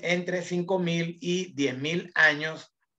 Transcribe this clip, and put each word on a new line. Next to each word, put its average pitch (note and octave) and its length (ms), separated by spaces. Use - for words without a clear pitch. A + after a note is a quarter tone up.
entre F3 400
cinco F3+ 360
mil E3+ 420
y F3 340
diez C3 220
mil D#3+ 380
años D#3 600